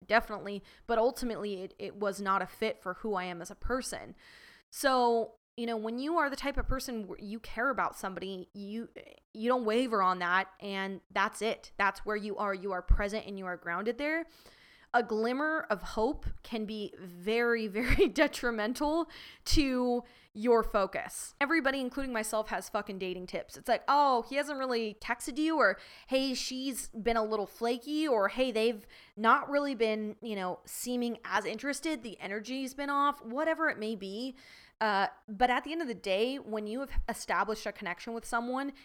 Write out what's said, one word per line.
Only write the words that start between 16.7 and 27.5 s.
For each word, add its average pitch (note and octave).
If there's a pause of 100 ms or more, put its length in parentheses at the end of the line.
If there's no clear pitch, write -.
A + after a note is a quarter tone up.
very, A3
<laughs> -
very B3
detrimental C#4+ (380)
to B3 (300)
your A3+
focus. -
Everybody, C#4
including B3+
myself, A3
has F#3+
fucking G3+
dating F#3
tips. -
It's -
like, A#3
"Oh, C4+
he C4+
hasn't C#4+
really A#3
texted A#3+
you," D#4
or, A3 (280)
"Hey, C4+
she's B3+
been A3+
a A3
little G#3+
flaky," B3+